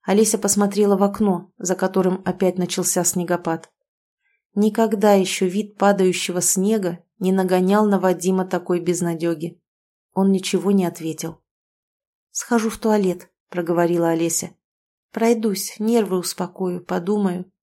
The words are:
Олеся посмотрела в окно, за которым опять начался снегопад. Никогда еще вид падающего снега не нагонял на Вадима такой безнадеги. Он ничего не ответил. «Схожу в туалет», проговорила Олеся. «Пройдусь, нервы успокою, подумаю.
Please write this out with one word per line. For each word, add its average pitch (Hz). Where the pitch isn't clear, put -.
Олеся 214
посмотрела 202
в 190
окно, 202
за 185
которым 185
опять 180
начался 175
снегопад. 170
Никогда 214
еще 190
вид 208
падающего 185
снега 190
не 190
нагонял 190
на 196
Вадима 185
такой 180
безнадеги. 170
Он 196
ничего 185
не 190
ответил. 160
«Схожу 226
в -
туалет», 202
проговорила 170
Олеся. 165
«Пройдусь, 220
нервы 208
успокою, 180
подумаю. 185